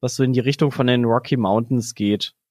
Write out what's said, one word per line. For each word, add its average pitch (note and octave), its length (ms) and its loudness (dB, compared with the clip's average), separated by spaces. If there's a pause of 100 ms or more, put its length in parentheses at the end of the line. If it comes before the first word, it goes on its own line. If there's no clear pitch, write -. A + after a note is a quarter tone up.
was B2+ 140 -4
so C3 80 0
in C3 100 2
die B2 60 2
Richtung C#3 320 0
von B2+ 160 -2
den B2 180 2
Rocky A#2+ 320 0
Mountains A#2 580 -2
geht. G#2 400 -2 (160)